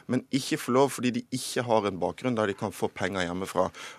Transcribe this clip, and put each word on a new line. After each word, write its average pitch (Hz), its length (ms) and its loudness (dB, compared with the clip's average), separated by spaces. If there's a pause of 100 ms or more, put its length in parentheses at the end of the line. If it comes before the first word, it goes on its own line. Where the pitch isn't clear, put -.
men 123 240 0
ikke 165 260 -2
får - 160 -2
lov 135 160 6
fordi 123 220 0
de 123 200 -4
ikke 131 320 -4
har 110 220 4
en 95 120 -2
bakgrunn 90 360 0
der 107 140 2
de 98 60 -2
kan 104 180 -4
få - 200 -2
penger 95 360 -2
hjemmefra. 90 420 0 (280)